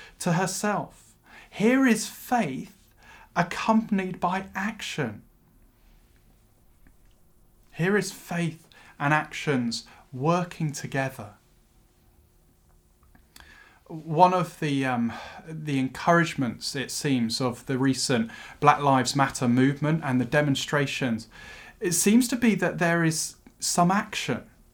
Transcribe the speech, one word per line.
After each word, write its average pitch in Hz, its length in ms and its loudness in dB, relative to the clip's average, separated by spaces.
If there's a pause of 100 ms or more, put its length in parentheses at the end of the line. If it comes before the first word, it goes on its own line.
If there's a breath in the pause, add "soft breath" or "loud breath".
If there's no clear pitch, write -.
(180 loud breath)
to 175 160 0
herself. 185 800 -4 (340 loud breath)
Here 254 380 4
is 226 220 2
faith 170 680 -4 (600 soft breath)
accompanied 190 840 0
by 190 260 -4 (100)
action. 190 680 -6 (2500)
Here 185 240 0
is 196 160 0
faith - 560 -6 (320 soft breath)
and 147 140 2
actions 131 720 -2 (280 soft breath)
working 160 600 -2
together. 131 600 -6 (2500 soft breath)
One 165 480 4
of 170 260 -2
the, 139 260 0
um, 117 280 0 (340 loud breath)
the 156 300 -4
encouragements, 135 1000 0
it 131 140 -6
seems, 123 500 -2
of 123 280 -2
the 135 100 -2
recent 127 540 0 (280 loud breath)
Black 143 220 6
Lives 135 340 2
Matter 135 320 0
movement 143 560 2
and 131 160 0
the 123 60 0
demonstrations, 139 1000 0 (540 loud breath)
it 180 100 -2
seems 226 380 4
to 262 80 -4
be 226 180 2
that 170 240 -2
there 170 240 2
is 160 320 -2 (240)
some 175 320 2
action. 196 540 -4 (280)